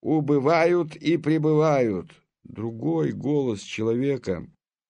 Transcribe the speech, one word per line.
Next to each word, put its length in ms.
убывают 920
и 220
прибывают". 920
Другой 680
голос 500
человека 840